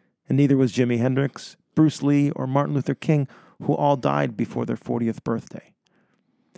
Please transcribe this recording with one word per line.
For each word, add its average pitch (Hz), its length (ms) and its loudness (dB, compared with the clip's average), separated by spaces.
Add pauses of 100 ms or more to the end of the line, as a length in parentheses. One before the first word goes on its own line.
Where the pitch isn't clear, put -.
(280)
and 135 80 2
neither 139 220 4
was 131 160 2
Jimi 123 240 0
Hendrix, 131 580 -2 (180)
Bruce 156 280 2
Lee, 143 300 2
or 135 140 -6
Martin 143 280 0
Luther 139 200 -2
King, 147 320 0 (360)
who - 100 0
all 143 240 2
died 139 400 -2
before 117 300 -4
their 117 100 -4
fortieth 117 480 -4
birthday. - 480 -8 (840)